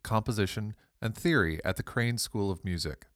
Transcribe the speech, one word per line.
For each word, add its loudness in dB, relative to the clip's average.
composition, 0
and -2
theory 4
at 0
the -6
Crane 0
School 0
of -6
Music. -4